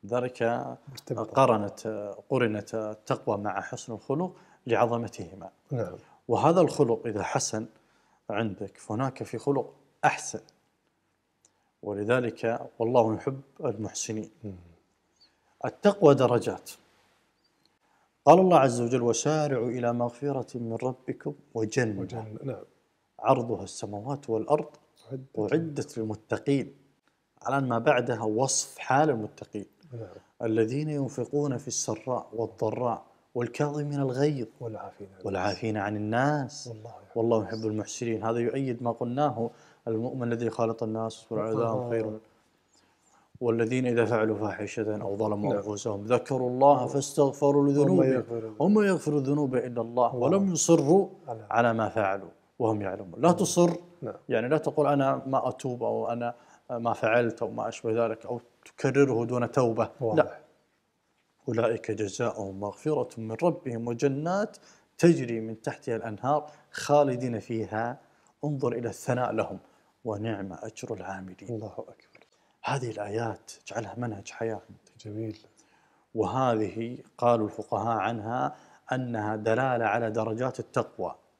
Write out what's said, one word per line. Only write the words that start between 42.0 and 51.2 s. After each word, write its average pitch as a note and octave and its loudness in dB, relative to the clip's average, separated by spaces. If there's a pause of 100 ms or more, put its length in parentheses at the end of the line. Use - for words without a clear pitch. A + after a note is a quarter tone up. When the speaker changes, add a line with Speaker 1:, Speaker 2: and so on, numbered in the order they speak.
Speaker 1:
"والذين A#2+ 2
إذا A#2+ 2
فعلوا A2 2
فاحشة G#2 -4
أو G2 -4
ظلموا G#2 0
Speaker 2:
نعم. G2+ -2
Speaker 1:
أنفسهم G#2 -4
ذكروا B2 0
الله C3+ 6
Speaker 2:
نعم. B2 -2
Speaker 1:
فاستغفروا C#3 2
Speaker 2:
ومن C#3+ 4
Speaker 1:
لذنوبهم C#3 6
Speaker 2:
يغفر A#2 -2
الذنوب A2 -8
Speaker 1:
ومن G#3 6
يغفر D#3 2
الذنوب C#3 2
إلا A#2+ -2
الله A#2+ 2
Speaker 2:
الله. - -
Speaker 1:
ولم F3 2
يصروا D#3 6 (200)